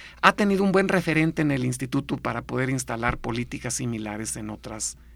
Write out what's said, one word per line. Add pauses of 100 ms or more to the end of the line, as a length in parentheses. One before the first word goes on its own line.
(220)
ha
tenido
un
buen
referente
en
el
instituto
para
poder
instalar
políticas
similares
en
otras (200)